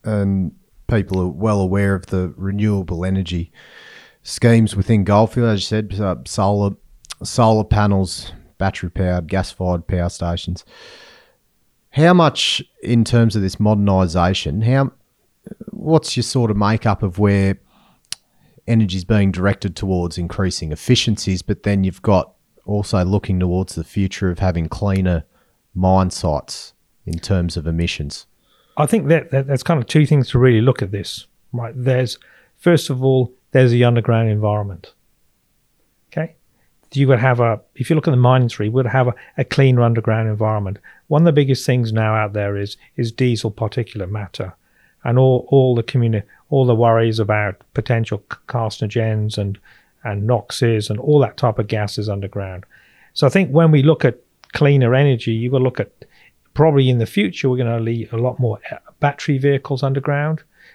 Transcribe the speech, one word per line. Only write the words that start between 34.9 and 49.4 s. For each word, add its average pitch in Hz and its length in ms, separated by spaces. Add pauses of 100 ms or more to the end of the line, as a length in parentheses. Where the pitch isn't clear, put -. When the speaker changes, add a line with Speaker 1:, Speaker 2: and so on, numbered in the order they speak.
Speaker 2:
Okay? 160 240 (580)
You 135 160
would 127 100
have 123 200
a, 113 200 (160)
if - 140
you 165 60
look 156 120
at 160 40
the 127 60
mining 127 260
industry, 107 260
we'd 127 160
have 123 240
a, 113 60 (220)
a 135 60
cleaner 131 380
underground 113 480
environment. 107 500 (280)
One 151 160
of - 20
the 165 80
biggest 135 320
things 123 260
now 110 240
out 107 180
there 101 220
is, 101 220 (180)
is 117 160
diesel 117 400
particulate 104 580
matter 98 460 (480)
and 120 160
all, 131 300
all 131 260
the 117 80
communi-, 113 400 (260)
all 135 160
the 123 80
worries 113 460
about 104 420 (120)
potential 110 580
c-, - 60 (100)
carcinogens 110 920
and, 101 220 (440)